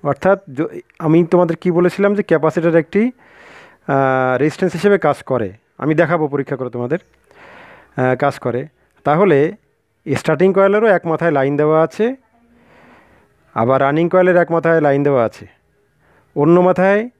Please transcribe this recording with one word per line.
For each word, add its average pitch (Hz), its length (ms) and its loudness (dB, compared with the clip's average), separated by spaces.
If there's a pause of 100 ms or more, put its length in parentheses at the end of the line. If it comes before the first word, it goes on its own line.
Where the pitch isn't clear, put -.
(120)
অর্থাৎ 190 280 0 (180)
য-, - 240 -6 (240)
আমি 165 280 4
তোমাদের 175 280 2
কি 185 100 -2
বলেছিলাম 180 440 0
যে 202 80 -4
ক্যাপাসিটর 160 520 0
একটি, 170 320 0
আহ, 131 1300 -4
রেজিস্ট্যান্স 156 360 -2
হিসেবে 202 200 2
কাজ 147 260 0
করে, 110 300 -4 (240)
আমি 151 240 -2
দেখাবো 156 320 0
পরীক্ষা 139 220 -4
করে 123 140 -8
তোমাদের, 123 340 -6
আহ, - 1200 -8
কাজ 139 120 -2 (100)
করে। 127 220 -6 (360)
তাহলে 156 340 2 (840)
স্টার্টিং 175 340 0
কয়েলেরও 196 340 2 (100)
এক - 140 -4
মাথায় 160 260 -2
লাইন 139 200 0
দেওয়া 151 200 2 (100)
আছে, 233 280 -4 (1500)
আবার 131 200 2
রানিং 151 280 0
কয়েলের 185 340 2
এক 165 120 -4
মাথায় 165 260 2
লাইন 143 220 2
দেওয়া 139 260 2
আছে, - 160 -18 (920)
অন্য 151 200 4 (120)
মাথায় 196 420 0 (100)